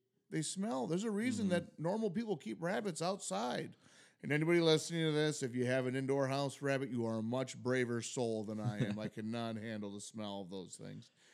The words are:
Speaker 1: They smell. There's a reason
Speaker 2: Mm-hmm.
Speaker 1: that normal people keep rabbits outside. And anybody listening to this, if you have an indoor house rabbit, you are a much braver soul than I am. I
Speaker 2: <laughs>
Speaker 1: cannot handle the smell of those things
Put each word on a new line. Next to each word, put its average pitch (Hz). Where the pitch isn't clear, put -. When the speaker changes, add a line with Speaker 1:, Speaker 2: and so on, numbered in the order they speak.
Speaker 1:
They 160
smell. 220
There's 175
a 233
reason 226
Speaker 2:
Mm-hmm. 180
Speaker 1:
that 170
normal 202
people 208
keep -
rabbits 196
outside. 196
And -
anybody 160
listening 160
to 156
this, 151
if 120
you 123
have 127
an 127
indoor 135
house 135
rabbit, 139
you 117
are 113
a 110
much 127
braver 120
soul 113
than 107
I 107
am. 104
I 107
Speaker 2:
<laughs> -
Speaker 1:
cannot 113
handle 104
the 101
smell 101
of 95
those 92
things 101